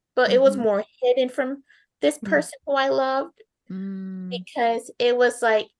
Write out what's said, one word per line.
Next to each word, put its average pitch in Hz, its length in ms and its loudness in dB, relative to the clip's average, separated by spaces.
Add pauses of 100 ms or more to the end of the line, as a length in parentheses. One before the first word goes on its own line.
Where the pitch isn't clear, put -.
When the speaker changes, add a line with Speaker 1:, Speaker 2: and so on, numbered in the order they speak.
(160)
Speaker 1:
but 247 160 2
it 254 100 4
was 269 140 6
Speaker 2:
Mm-hmm. 247 80 -6
Speaker 1:
more 208 200 0 (180)
hidden 254 280 2
from 269 340 -6 (380)
this 294 180 2
Speaker 2:
Mm. - 100 -10
Speaker 1:
person 302 360 0
who 285 80 -4
I 269 160 2
loved. 269 500 -2 (300)
Speaker 2:
Mm. 190 600 -10
Speaker 1:
Because 233 720 -4
it 240 160 2
was 247 260 2
like, 220 260 2 (120)